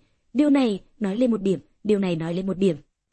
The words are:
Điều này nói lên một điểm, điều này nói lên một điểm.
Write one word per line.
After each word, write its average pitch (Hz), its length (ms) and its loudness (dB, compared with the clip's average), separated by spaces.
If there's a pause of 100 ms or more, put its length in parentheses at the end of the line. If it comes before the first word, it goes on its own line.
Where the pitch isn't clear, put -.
(340)
Điều 294 160 2
này 254 320 2 (180)
nói 196 180 -4
lên 247 140 2
một 214 100 -2
điểm, 185 180 0 (240)
điều 208 160 2
này 185 160 -2
nói 165 180 -6
lên 190 140 -6
một 180 100 -4
điểm. 185 180 2 (380)